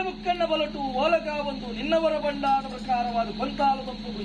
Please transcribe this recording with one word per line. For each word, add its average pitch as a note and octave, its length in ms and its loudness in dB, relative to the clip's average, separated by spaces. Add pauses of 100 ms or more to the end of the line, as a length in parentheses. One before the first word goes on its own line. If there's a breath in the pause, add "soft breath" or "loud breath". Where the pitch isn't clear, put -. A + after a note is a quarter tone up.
ಮುಕ್ಕಣ್ಣ F#4 440 -2
ಬಲಟು D4+ 360 0 (140)
ಓಲಗ D#4 320 4 (180)
ಒಂದು C4+ 280 -6
ನಿನ್ನವರ D#4 440 2
ಬಂಡಾದ C#4 500 2
ಪ್ರಕಾರವಾದ A#3+ 640 0
ಕೊಂತಾಲ C4+ 480 2
ತಪ್ಪು A#3+ 320 -8 (140)